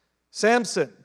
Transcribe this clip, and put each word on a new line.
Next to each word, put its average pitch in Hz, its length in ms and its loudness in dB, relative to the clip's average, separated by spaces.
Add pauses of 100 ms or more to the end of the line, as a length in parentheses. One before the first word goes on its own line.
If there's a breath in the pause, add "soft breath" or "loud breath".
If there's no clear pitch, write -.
(300)
Samson, 208 640 -2 (120)